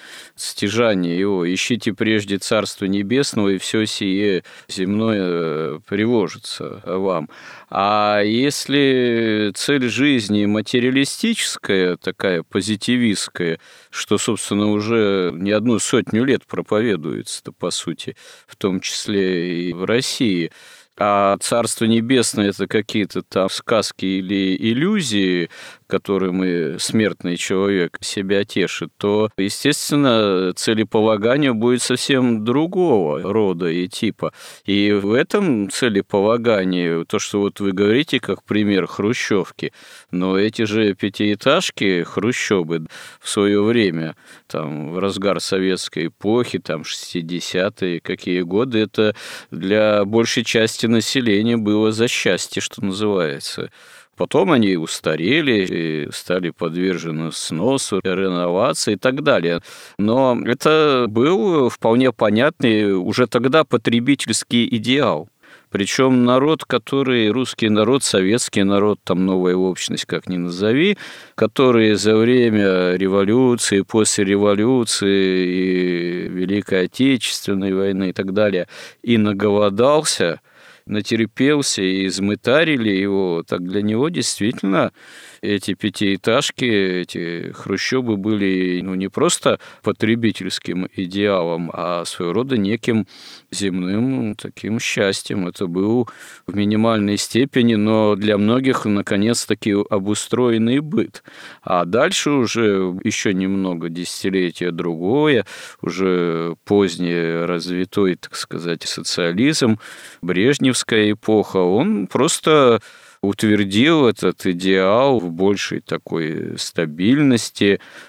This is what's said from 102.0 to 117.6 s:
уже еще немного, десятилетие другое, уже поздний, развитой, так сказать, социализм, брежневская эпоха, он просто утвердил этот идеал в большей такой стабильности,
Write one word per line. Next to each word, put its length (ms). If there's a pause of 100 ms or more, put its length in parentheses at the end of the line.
уже 760
еще 280
немного, 580
десятилетие 800
другое, 720 (380)
уже 840
поздний, 800
развитой, 720
так 180
сказать, 480
социализм, 960 (420)
брежневская 920
эпоха, 460
он 500
просто 720 (400)
утвердил 840
этот 400
идеал 720
в 140
большей 480
такой 760
стабильности, 1200 (280)